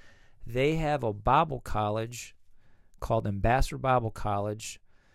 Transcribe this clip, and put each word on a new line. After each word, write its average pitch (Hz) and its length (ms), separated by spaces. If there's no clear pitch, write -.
They 131 300
have 147 300
a 110 80
Bible 131 480
college 110 760
called 113 300
Ambassador 113 500
Bible 127 320
College 107 720